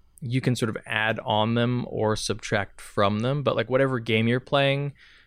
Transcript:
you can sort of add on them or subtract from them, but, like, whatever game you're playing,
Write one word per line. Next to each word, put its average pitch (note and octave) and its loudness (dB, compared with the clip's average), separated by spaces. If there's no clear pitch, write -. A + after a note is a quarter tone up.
you A#2+ -2
can B2+ 2
sort A2+ 0
of - -6
add A2 0
on A2 2
them B2 0
or G#2+ 0
subtract - -4
from G#2 0
them, C3+ -2
but, B2 2
like, A2+ -2
whatever C3 2
game A2+ 2
you're B2 2
playing, C#3 0